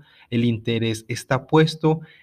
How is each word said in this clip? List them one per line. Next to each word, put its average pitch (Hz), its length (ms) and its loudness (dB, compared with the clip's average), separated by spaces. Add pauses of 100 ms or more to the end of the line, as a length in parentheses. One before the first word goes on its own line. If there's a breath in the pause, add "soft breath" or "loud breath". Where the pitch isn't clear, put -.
(280 loud breath)
el 120 160 0
interés 113 640 -2
está 127 380 -4
puesto 160 540 2 (220 loud breath)